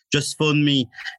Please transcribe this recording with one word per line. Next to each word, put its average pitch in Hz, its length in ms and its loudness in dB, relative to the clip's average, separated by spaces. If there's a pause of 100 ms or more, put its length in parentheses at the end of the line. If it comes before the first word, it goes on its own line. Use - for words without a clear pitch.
(120)
just 143 240 -2
phoned 151 280 2
me 135 220 2 (320)